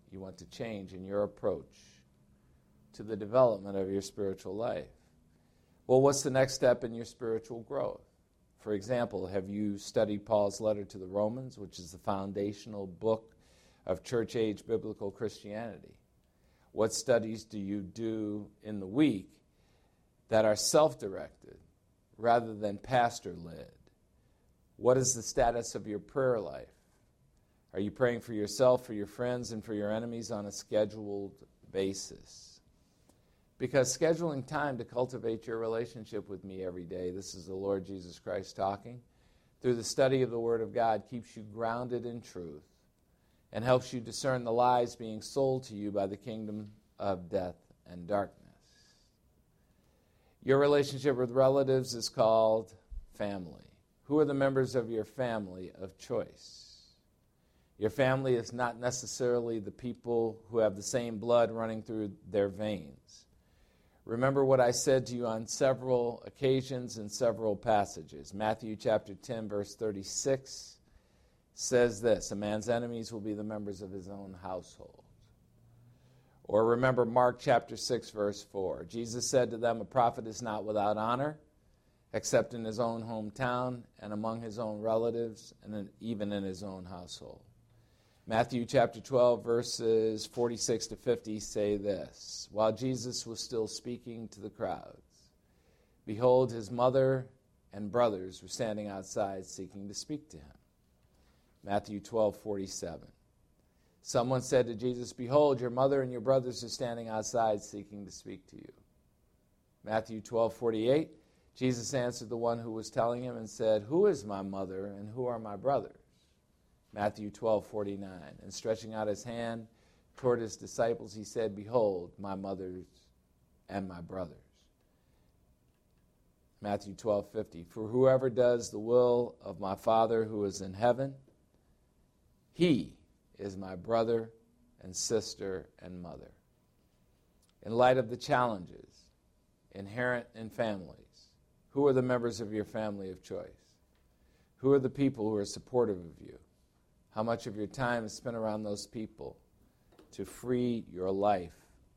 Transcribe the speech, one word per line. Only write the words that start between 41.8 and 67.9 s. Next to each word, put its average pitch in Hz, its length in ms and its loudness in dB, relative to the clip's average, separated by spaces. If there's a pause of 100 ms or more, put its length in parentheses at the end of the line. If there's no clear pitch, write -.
in 120 140 -8
truth 82 420 -12 (880)
and 110 120 -4
helps 127 280 4
you 123 80 -6
discern 120 440 -2
the 117 80 0
lies 123 420 4
being 110 280 -10
sold 131 420 0
to 110 100 -14
you 104 160 -6
by 98 160 0
the 101 100 -6
kingdom 107 540 -10 (300)
of 90 280 -4
death 90 280 -2 (340)
and 87 160 -12
darkness. 101 380 -2 (2000)
Your 135 140 6
relationship 139 580 4
with 123 160 0
relatives 131 600 4
is 113 140 -6
called 110 640 4 (400)
family. 101 500 -6 (400)
Who 147 160 2
are 151 40 6
the 143 100 2
members 135 400 2
of 117 160 0
your 110 140 -2
family 101 640 -4 (100)
of 92 180 -12
choice? - 960 -8 (840)
Your 104 140 2
family 131 440 2
is 117 180 -2
not 120 260 -2
necessarily 120 800 0
the 101 120 -6
people 117 800 -2
who 117 100 0
have 107 180 4
the 104 60 -10
same 117 360 -2
blood 117 320 4
running 113 320 -4
through 107 300 -4 (180)
their 101 180 4
veins. 92 760 -8 (800)
Remember 135 400 2
what 135 160 6
I 120 100 8
said 127 360 4
to 123 80 -6
you 120 120 -2
on 113 200 -2
several 123 800 2
occasions 127 720 0
in 104 140 -8
several 110 440 2
passages. 85 800 0